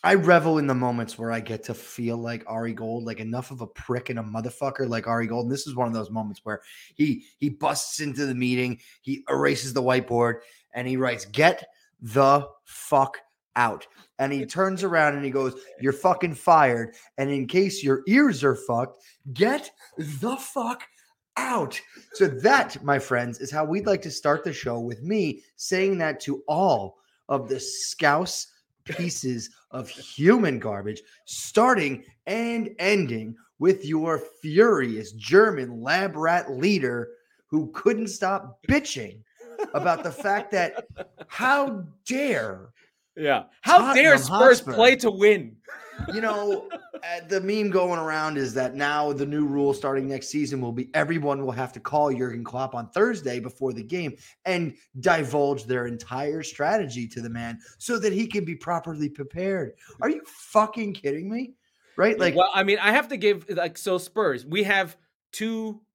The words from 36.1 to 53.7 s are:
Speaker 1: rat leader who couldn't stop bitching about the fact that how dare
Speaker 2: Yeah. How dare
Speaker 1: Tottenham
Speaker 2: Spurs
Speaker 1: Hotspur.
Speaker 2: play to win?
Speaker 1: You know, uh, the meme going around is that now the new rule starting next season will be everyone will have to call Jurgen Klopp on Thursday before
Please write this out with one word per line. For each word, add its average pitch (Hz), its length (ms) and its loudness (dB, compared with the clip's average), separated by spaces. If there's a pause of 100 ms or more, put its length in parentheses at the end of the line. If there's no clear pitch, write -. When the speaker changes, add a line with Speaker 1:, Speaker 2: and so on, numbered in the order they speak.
Speaker 1:
rat 165 360 0
leader 127 580 0 (380)
who 156 240 -2
couldn't 226 380 0
stop 190 500 -4 (100)
bitching 117 520 -2 (520)
about 165 300 0
the 170 80 -6
fact 202 400 -4
that 180 340 -2 (420)
how 262 560 0 (220)
dare 123 640 -4 (480)
Speaker 2:
Yeah. 143 280 0 (160)
How 277 340 6
dare 285 220 8
Speaker 1:
Tottenham - 20 2
Speaker 2:
Spurs 214 400 8
Speaker 1:
Hotspur. - 140 -8
Speaker 2:
play 240 240 8
to 247 120 2
win? 190 460 4 (580)
Speaker 1:
You 214 60 -4
know, 208 480 -2 (280)
uh, 170 340 -10
the 190 100 2
meme 208 300 0
going 180 300 2
around 156 380 -2
is 127 180 -2
that 127 200 -2
now 147 380 0
the 139 120 -2
new 147 200 0
rule 139 280 2
starting 135 360 -2
next 135 180 -8
season 139 320 -4
will 120 140 -4
be 127 200 -6
everyone 147 520 0
will 123 80 -4
have 127 180 -6
to - 80 -16
call 147 320 0
Jurgen 120 320 -4
Klopp 127 320 -8
on 117 140 -8
Thursday 170 500 0
before 123 320 -6